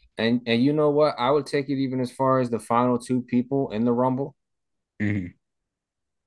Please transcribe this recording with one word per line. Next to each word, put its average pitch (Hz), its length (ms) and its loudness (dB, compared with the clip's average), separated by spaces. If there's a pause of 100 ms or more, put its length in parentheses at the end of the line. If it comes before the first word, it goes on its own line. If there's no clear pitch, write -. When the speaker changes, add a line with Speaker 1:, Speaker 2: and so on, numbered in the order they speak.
(180)
Speaker 1:
And, 117 280 2
and 117 160 2
you 147 120 2
know 151 160 2
what? 147 280 2
I 123 120 0
would 147 160 0
take 143 240 -4
it 135 80 -4
even 131 200 -2
as 123 140 -4
far 131 280 2
as 123 100 -2
the 113 80 -2
final 120 400 2
two 127 240 -4
people 123 480 -2
in 110 160 -2
the 123 60 2
Rumble. 127 440 -2 (640)
Speaker 2:
Mm-hmm. 101 280 -2 (1000)